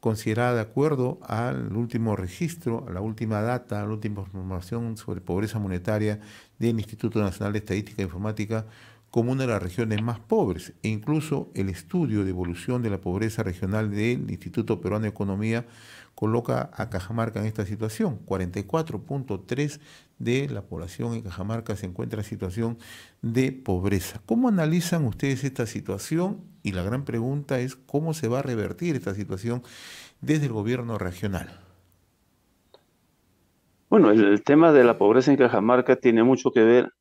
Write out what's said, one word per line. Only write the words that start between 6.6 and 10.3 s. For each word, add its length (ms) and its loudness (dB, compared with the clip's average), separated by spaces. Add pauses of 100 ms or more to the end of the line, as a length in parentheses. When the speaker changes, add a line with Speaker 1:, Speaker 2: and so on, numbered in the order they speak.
Speaker 1:
Instituto 420 -4
Nacional 320 -2
de 60 -2
Estadística 420 -4
e 40 0
Informática, 600 -6 (460)
como 200 2
una 120 0
de 100 0
las 100 0
regiones 380 -2
más 180 -4
pobres. 540 -2 (100)